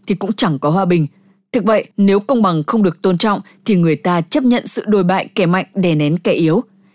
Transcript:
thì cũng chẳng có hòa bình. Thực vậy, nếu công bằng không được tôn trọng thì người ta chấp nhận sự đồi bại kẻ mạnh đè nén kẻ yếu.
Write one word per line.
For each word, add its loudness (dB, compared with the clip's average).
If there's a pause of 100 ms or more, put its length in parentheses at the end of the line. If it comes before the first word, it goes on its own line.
thì -2
cũng -4
chẳng -2
có -2
hòa 0
bình. 2 (460)
Thực -2
vậy, 2 (100)
nếu 2
công 0
bằng 0
không 0
được -2
tôn 0
trọng -2 (240)
thì 0
người 2
ta -2
chấp -2
nhận 0
sự -4
đồi 2
bại -2
kẻ 0
mạnh 0
đè 0
nén 0
kẻ -2
yếu. 0 (320)